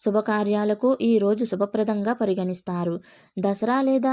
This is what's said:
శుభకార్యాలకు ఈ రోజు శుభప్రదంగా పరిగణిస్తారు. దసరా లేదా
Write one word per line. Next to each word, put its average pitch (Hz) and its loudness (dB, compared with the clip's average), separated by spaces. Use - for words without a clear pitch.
శుభకార్యాలకు 208 0
ఈ 233 2
రోజు 208 2
శుభప్రదంగా 208 -2
పరిగణిస్తారు. 185 -2
దసరా 202 0
లేదా 262 2